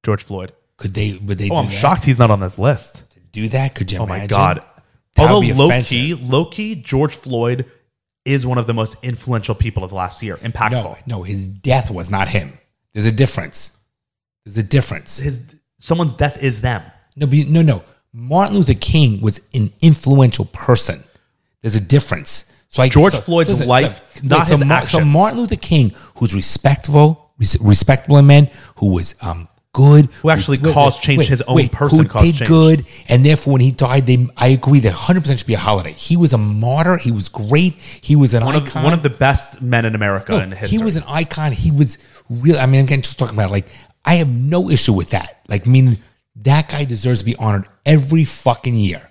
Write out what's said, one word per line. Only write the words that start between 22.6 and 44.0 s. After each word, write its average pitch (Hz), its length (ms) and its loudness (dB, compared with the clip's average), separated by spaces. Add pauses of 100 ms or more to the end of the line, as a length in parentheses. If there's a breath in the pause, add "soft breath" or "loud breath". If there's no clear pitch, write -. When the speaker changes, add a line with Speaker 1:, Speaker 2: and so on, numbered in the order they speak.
Speaker 2:
So 127 140 0
I 131 60 4
Speaker 1:
George 156 240 4
Speaker 2:
so, - 80 -6
Speaker 1:
Floyd's 170 280 0
Speaker 2:
listen, 120 180 -2
Speaker 1:
life, 127 500 0
Speaker 2:
so, 139 100 -8
Speaker 1:
not 147 120 2
Speaker 2:
wait, 170 80 0
so 165 100 2
Speaker 1:
his 139 80 2
Speaker 2:
Mar-, 127 200 2
so - 140 -2
Speaker 1:
actions. 147 140 2
Speaker 2:
Martin 208 260 2
Luther 226 160 -4
King, 127 380 0 (240 loud breath)
who's 101 180 -2
respectable, 147 1040 0
res-, 107 220 0
respectable 131 600 4
man, 143 280 6 (260 loud breath)
who 98 180 -2
was, 85 300 -4
um, 85 240 -10 (260)
good, 143 320 8 (160 loud breath)
Speaker 1:
Who 156 100 0
actually 139 260 -2
Speaker 2:
who, 143 100 -4
wait, 160 60 2
Speaker 1:
caused 143 260 4
Speaker 2:
wait, - 40 -10
Speaker 1:
change, 139 160 2
Speaker 2:
wait, 139 100 2
Speaker 1:
his 127 140 0
own 127 120 -2
Speaker 2:
wait, 127 160 4
Speaker 1:
person 143 280 2
Speaker 2:
who 156 100 4
Speaker 1:
caused - 160 4
Speaker 2:
did 165 100 2
Speaker 1:
change. 131 140 -4
Speaker 2:
good, 160 360 4 (240 loud breath)
and 123 160 6
therefore 147 280 2
when 131 80 2
he 131 100 4
died, 127 340 0
they, 123 200 2 (100)
I 123 140 0
agree 135 300 4
that 110 120 2
hundred 175 300 -2
percent 139 180 -2
should - 80 -10
be 113 60 0
a 98 60 -2
holiday. 90 320 -2
He - 260 -2
was 156 160 2
a 123 40 0
martyr. 120 600 0
He 120 140 -4
was 101 180 -6
great. 147 440 0
He - 420 -4
was 131 180 4
an 117 100 0
Speaker 1:
One 135 120 -2
of, 143 120 -2
Speaker 2:
icon. 127 160 -6
Speaker 1:
one 156 100 2
of 165 100 -2
the 143 80 0
best 135 500 -2
men 123 240 0
in 110 100 -2
America 101 380 -4
Speaker 2:
No, - 60 0
Speaker 1:
in 95 120 -6
history. 101 280 -4
Speaker 2:
he 220 40 -2
was 208 120 -2
an 160 120 -4
icon. 151 440 -4
He 156 200 0
was 143 280 0 (300 soft breath)
real. 135 280 0
I 131 80 0
mean, 135 180 4
again, 135 180 0
just - 180 -8
talking 113 160 -4
about, 101 160 -2
like, 101 160 -2 (360 loud breath)